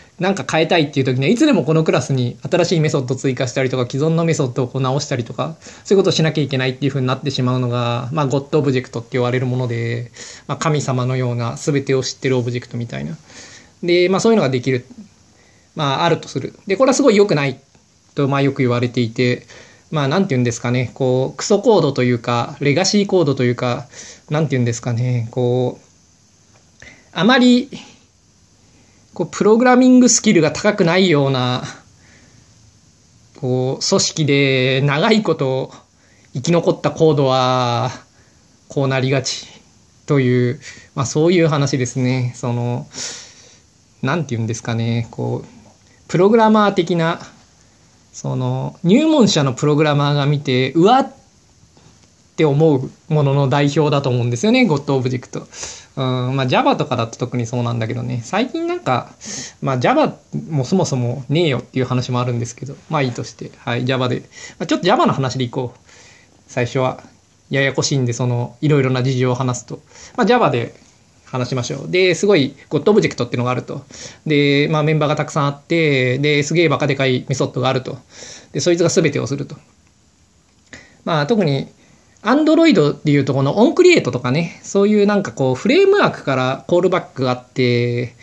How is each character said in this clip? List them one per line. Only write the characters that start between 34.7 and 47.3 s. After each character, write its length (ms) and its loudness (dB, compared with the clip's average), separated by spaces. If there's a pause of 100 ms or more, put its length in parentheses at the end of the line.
長 260 2
い 120 4
こ 120 0
と 380 -4 (600)
生 80 -8
き 100 0
残 180 2
っ 100 0
た 120 -2
コ 180 4
ー 60 4
ド 100 2
は、 640 0 (800)
こ 160 -2
う 40 0
な 120 0
り 100 0
が 120 0
ち 260 -10 (580)
と 140 2
い 320 2
う、 80 -10 (340)
ま 80 -4
あ、 40 -2
そ 200 0
う 60 4
い 100 4
う 60 4
話 300 0
で 80 -2
す 120 -6
ね。 380 -2
そ 160 -6
の、 340 -4 (1160)
な 120 -2
ん 60 -4
て 160 -6
言 40 -4
う 40 -2
ん 20 -4
で 80 -4
す 80 -14
か 140 -4
ね。 340 -2
こ 340 -6
う、 40 -20 (580)
プ 120 -2
ロ 100 6
グ 80 4
ラ 140 6
マ 180 4
ー 40 0
的 220 0
な、 260 -2 (920)